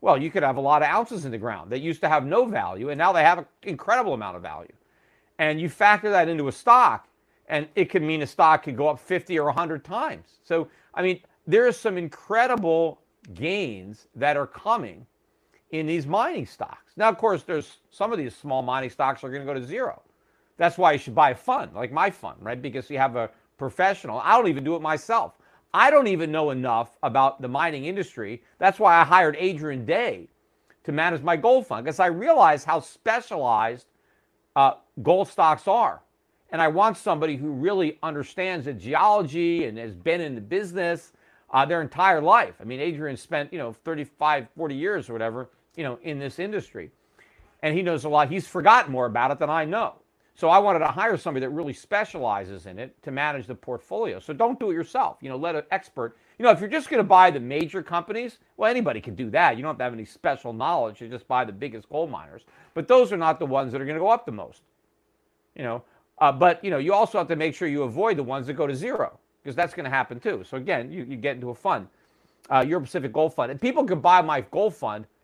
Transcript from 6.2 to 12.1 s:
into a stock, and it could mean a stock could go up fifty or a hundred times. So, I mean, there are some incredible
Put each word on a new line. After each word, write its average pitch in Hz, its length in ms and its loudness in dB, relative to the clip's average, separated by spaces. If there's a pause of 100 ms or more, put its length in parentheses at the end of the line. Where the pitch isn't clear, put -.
into 151 180 -2
a 127 60 -4
stock, 233 560 4 (400)
and 151 260 -4
it 190 120 2
could 175 160 0
mean 156 200 -2
a 135 40 -6
stock 156 380 4
could 135 120 -8
go 143 120 0
up 143 120 -2
fifty 180 380 -4
or 147 100 0
a 139 40 0
hundred 156 300 -6
times. 196 640 -10
So, 165 240 -2 (260)
I - 60 -6
mean, 180 200 -2 (260)
there 220 200 4
are 240 60 2
some 196 240 -4
incredible 175 1040 0 (320)